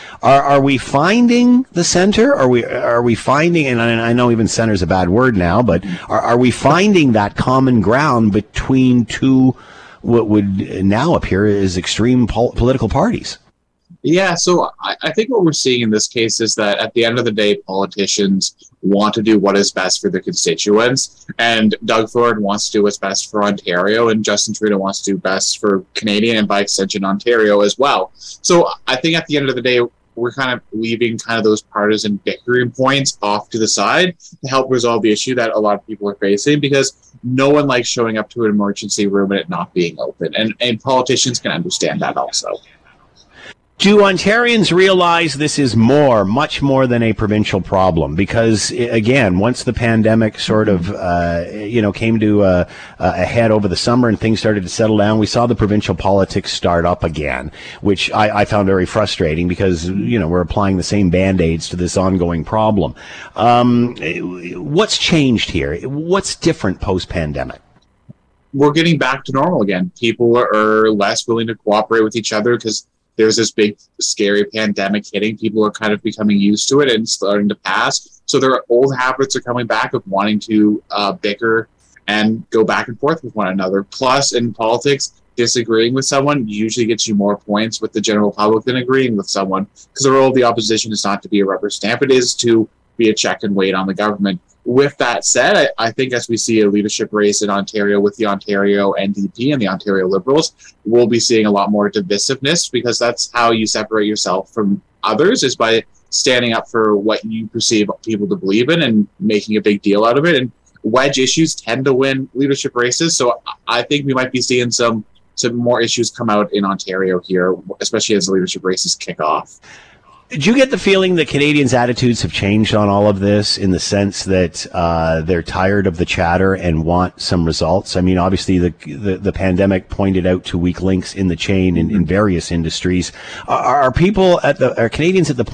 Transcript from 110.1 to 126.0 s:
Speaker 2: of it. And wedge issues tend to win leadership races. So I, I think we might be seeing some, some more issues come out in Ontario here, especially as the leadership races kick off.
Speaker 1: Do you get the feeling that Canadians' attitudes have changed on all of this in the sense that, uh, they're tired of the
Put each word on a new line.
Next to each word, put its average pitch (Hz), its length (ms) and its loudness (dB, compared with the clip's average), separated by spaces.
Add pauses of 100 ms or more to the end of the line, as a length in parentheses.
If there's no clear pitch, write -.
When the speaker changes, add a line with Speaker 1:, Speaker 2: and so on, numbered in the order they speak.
Speaker 2:
of 147 80 0
it. 170 100 2
And 123 160 -2 (320)
wedge 131 340 0
issues 160 380 0
tend 123 300 -4
to 139 80 2
win 131 420 0
leadership 135 400 -2
races. 120 400 0
So 123 320 0
I, - 320 -4
I - 40 0
think 147 220 -2
we 135 80 -2
might 127 180 -2
be 123 100 -2
seeing 123 300 0
some, 117 340 0 (300)
some 120 200 -4
more 120 260 0
issues 117 300 -2
come 117 180 -6
out 104 240 0
in 101 120 0
Ontario 95 600 -2
here, 92 300 0 (240)
especially - 360 -2
as 92 120 0
the 95 60 0
leadership 92 300 -2
races 92 300 -2
kick - 280 -10
off. 76 380 -4 (720)
Speaker 1:
Do 143 160 -2
you 233 80 4
get 262 140 4
the 269 80 -2
feeling 190 380 2
that 160 120 0
Canadians' 143 460 2
attitudes 120 480 2
have 85 100 -4
changed 104 440 0
on 104 120 2
all 101 220 4
of 98 100 0
this 104 380 2
in 98 140 0
the 87 80 0
sense 101 460 -2
that, 92 480 -2
uh, 82 480 0
they're 85 200 0
tired 95 460 -2
of 87 100 -2
the 87 80 0